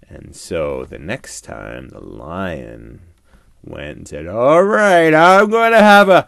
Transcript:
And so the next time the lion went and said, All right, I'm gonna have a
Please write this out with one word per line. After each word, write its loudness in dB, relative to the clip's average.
And -20
so -10
the -20
next -16
time -18
the -20
lion -14
went -16
and -20
said, -16
All 0
right, 2
I'm 4
gonna 2
have 6
a 4